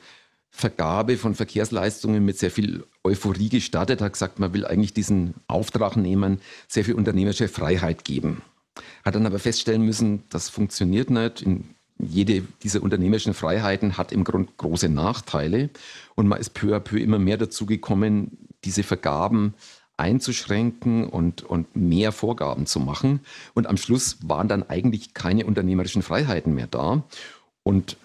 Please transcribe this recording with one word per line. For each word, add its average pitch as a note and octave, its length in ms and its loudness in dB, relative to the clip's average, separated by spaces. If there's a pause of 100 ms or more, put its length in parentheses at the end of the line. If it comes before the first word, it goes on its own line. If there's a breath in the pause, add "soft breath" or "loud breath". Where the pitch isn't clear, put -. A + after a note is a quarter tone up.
(500 loud breath)
Vergabe G#2 680 0
von A2 200 -2
Verkehrsleistungen G#2+ 920 0
mit G2 140 0
sehr F#2 100 2
viel - 340 -2 (200)
Euphorie G2 460 0
gestartet, A#2+ 520 0
hat G2+ 120 -2
gesagt, - 260 -4
man F#2+ 140 0
will G2+ 120 -2
eigentlich G2+ 280 0
diesen F2+ 420 0 (120)
Auftragnehmern G2 920 0 (260 loud breath)
sehr G#2+ 160 0
viel A2+ 120 0
unternehmerische G2+ 520 2
Freiheit E2+ 560 0
geben. D2+ 380 -4 (640 loud breath)
Hat G2+ 100 0
dann G#2+ 100 2
aber G2+ 140 -2
feststellen A2 440 0
müssen, G#2+ 460 0
das - 200 -6
funktioniert G#2 600 0
nicht. A#2 320 0
In, F#2 240 0 (340)
jede F#2+ 420 2 (220)
dieser G#2 180 -2
unternehmerischen G2 520 2
Freiheiten G2 640 0
hat - 140 -4
im G2 120 2
Grund F#2 340 -2
große E2+ 320 0
Nachteile. E2+ 800 0 (460 loud breath)
Und G#2 120 4
man G#2 120 2
ist - 140 -8
peu G#2 220 0
à G#2 40 0
peu G#2 200 -2
immer G#2+ 200 2
mehr G2 180 4
dazu A2 280 -4
gekommen, G#2 720 0 (260)
diese F#2+ 200 0
Vergaben G#2 720 0 (440 loud breath)
einzuschränken A#2 1120 0
und, E2+ 360 -2
und - 320 -4
mehr F#2 360 4
Vorgaben F2 540 -2
zu - 140 -2
machen. C3+ 400 0 (340 loud breath)
Und - 140 0
am G2+ 100 0
Schluss - 440 0
waren D#2+ 260 -2
dann G2+ 160 0
eigentlich G#2+ 500 -2
keine A2 320 0
unternehmerischen F#2 560 0
Freiheiten F2+ 540 2
mehr A#1+ 120 -2
da. D#2+ 360 0 (600 loud breath)
Und, F#2+ 420 2